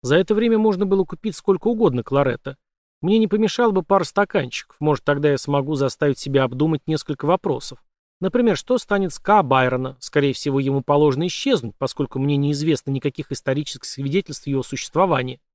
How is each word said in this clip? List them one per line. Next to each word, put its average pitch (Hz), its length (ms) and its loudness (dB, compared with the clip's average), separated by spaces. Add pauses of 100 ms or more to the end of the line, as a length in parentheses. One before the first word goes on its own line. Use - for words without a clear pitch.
За 135 140 2
это 185 180 2
время 226 240 2
можно 208 280 2
было 190 180 2
купить - 320 -6
сколько - 320 0
угодно 196 360 2
кларета. 135 540 -2 (440)
Мне 190 160 2
не 220 100 2
помешало 214 440 2
бы 185 120 0
пара 196 200 2
стаканчиков, - 760 -2
может, 151 240 0
тогда 147 280 2
я 139 60 2
смогу 143 380 -2
заставить 139 440 0
себя 135 240 0
обдумать 143 420 0
несколько 151 400 -4
вопросов. 151 580 -2 (360)
Например, 208 360 0
что 247 220 -2
станет 196 360 -2
с - 60 -12
К 208 220 4
Байрона? 131 580 0
Скорее 139 340 0
всего, 139 260 -2
ему 135 240 -2
положено 147 420 4
исчезнуть, 175 540 -2
поскольку 135 400 -4
мне 143 180 0
неизвестно 143 540 -2
никаких 139 400 -6
исторических 135 540 -6
свидетельств 139 600 -6
его 135 160 -2
существования. 131 800 -2 (160)